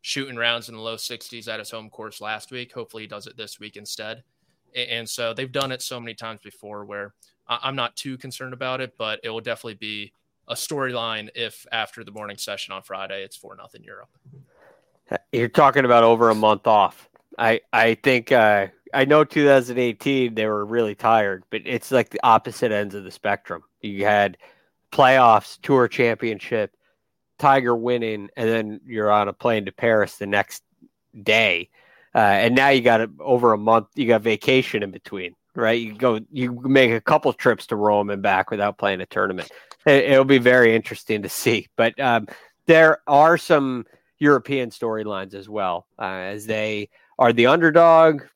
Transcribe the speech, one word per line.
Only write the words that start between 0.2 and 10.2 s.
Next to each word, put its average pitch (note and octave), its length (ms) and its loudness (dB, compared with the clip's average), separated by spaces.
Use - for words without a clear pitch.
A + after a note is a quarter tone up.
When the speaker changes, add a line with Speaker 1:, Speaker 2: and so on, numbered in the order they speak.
Speaker 1:
rounds A#2 320 -4
in A#2 60 -20
the A2 60 -18
low A2+ 160 -12
sixties A#2 520 -16
at A2 120 -12
his G#2 100 -16
home A2 180 -18
course A2 320 -18
last G#2+ 300 -12
week. B2 220 -16
Hopefully A2+ 320 -16
he - 20 -18
does G#2 220 -18
it - 80 -20
this A2 240 -18
week G#2+ 160 -20
instead. A2 480 -16
A-, B2 180 -8
and A2+ 160 -10
so A#2 240 -8
they've C3 200 -10
done C3+ 180 -6
it B2+ 100 -12
so B2 200 -12
many A#2 120 -16
times A2 300 -16
before G#2 420 -18
where G2+ 300 -14
I, A#2+ 160 -8
I'm C3+ 140 -8
not A#2+ 180 -8
too C3 240 -14
concerned C3 340 -16
about B2+ 280 -10
it, B2+ 180 -12
but G#2+ 240 -8
it A#2 80 -10
will A2+ 100 -10
definitely A2+ 340 -10
be G#2 380 -14